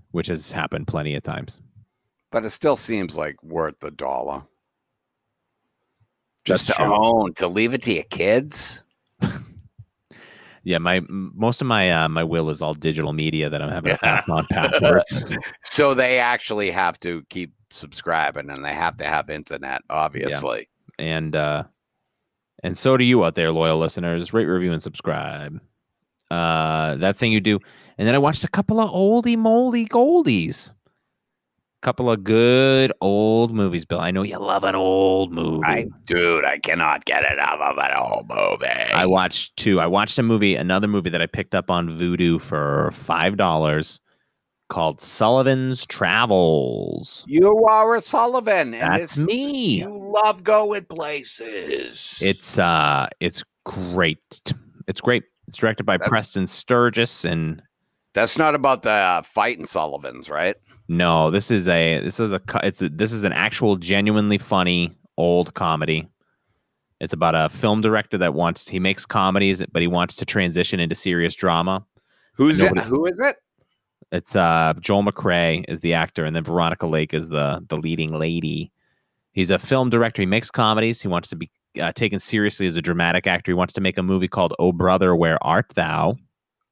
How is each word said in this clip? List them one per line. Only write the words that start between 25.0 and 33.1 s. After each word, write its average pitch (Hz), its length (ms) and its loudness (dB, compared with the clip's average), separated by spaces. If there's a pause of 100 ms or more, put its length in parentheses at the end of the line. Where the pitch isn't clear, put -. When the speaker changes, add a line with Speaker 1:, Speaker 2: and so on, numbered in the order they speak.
Speaker 1:
Uh, 80 640 0
that 92 220 0
thing 113 160 2
you 107 80 2
do. 101 180 2 (380)
And 104 100 0
then 120 80 4
I 139 40 6
watched 147 260 0
a - 40 -4
couple - 300 0
of 220 100 2
oldie 226 480 2
moldy 233 480 2
goldies. 240 880 2 (1080)
Couple 123 280 0
of 104 140 0
good 127 800 4
old 110 520 4